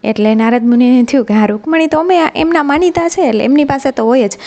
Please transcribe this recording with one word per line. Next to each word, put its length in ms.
એટલે 320
નારદ 300
મુનિને 380
થયું 220
કે 80
હા, 120
રૂકમણી 420
તો 120
અમે 200
આ, 160
એમના 280
માનીતા 460
છે 120
એટલે 220
એમની 200
પાસે 280
તો 140
હોય 220
જ, 200